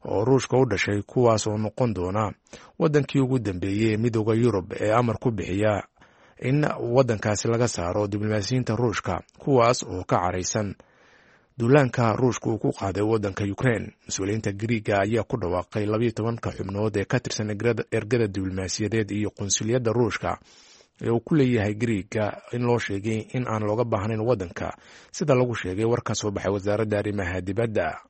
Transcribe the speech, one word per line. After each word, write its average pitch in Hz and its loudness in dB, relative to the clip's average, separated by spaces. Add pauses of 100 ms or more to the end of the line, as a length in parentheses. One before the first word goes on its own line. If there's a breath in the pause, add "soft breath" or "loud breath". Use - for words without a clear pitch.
oo 101 0
Ruushka 127 2
u 131 6
dhashay, 101 -2
kuwaas 117 2
oo 107 -2
noqon 107 0
doona 95 -2 (460 loud breath)
waddankii 147 2
ugu 127 2
dambeeyey 101 0
ee 107 2
midowga 110 2
Yurub 107 2
ee 104 0
amar 113 2
ku 131 0
bixiya 104 0 (560 soft breath)
in 147 2 (160)
waddankaasi 117 2
laga 117 2
saaro 95 0
diblomaasiyiinta 107 0
Ruushka, 104 -2 (160)
kuwaas 123 4
oo 92 -6
ka 131 0
caraysan 92 -2 (840 soft breath)
duulaanka 123 4
Ruushka 123 0
uu 110 0
ku 135 -2
qaaday 95 -2
waddanka 107 0
Ukraine. 101 0 (160)
Mas-uuliyiinta 101 -2
Griiga 107 0
ayaa 110 0
ku - -4
dhawaaqay 92 -2
labiyo 110 0
tobanka 113 -4
xubnood 101 -4
ee 98 0
ka - -2
tirsan - -6
ergada, 107 -2
ergada 113 0
diblomaasiyadeed 98 -4
iyo 104 -2
qunsuliyadda 113 -2
Ruushka 104 0 (640 loud breath)
ee 110 -2
uu 117 2
ku - -2
leeyahay 120 2
Griiga 107 -2 (140)
in 120 -4
loo 120 2
sheegay 107 -4
in 127 -2
aan 110 -2
looga 110 0
baahnayn 110 -2
waddanka, 104 -2 (360 loud breath)
sida 139 2
lagu 123 2
sheegay 95 -2
war 117 2
ka 113 -4
soo 107 -2
baxay 101 -2
wasaaradda 104 0
arrimaha 98 -2
dibadda. 101 -2 (120)